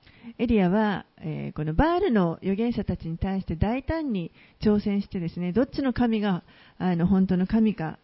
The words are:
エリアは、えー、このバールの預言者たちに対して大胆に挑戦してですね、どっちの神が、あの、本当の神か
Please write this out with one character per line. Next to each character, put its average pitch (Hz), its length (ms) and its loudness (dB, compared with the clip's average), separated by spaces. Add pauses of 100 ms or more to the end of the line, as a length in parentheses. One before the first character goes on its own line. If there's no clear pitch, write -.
(380)
エ 240 80 -2
リ 226 160 4
ア 175 80 4
は、 208 340 0 (140)
え 143 340 -8
ー、 - 20 -20
こ 156 80 -4
の 156 120 -4
バ 311 200 4
ー 359 40 0
ル 381 120 2
の 180 300 2
預 190 140 -2
言 233 180 -2
者 226 100 -4
た 185 140 -4
ち - 100 -12
に 165 120 -6
対 190 220 -2
し - 40 -16
て 170 100 -4
大 220 280 -2
胆 320 280 -4
に 180 200 -4 (320)
挑 208 160 4
戦 202 240 0
し - 40 -16
て - 120 -8
で 165 100 -4
す - 100 -8
ね、 180 120 -4
ど 208 120 2
っ 277 40 0
ち 285 160 -4
の 262 100 0
神 226 280 0
が、 196 220 0 (360)
あ 180 160 0
の、 170 100 2
本 190 220 4
当 185 100 2
の 185 80 0
神 220 300 2
か 160 280 -8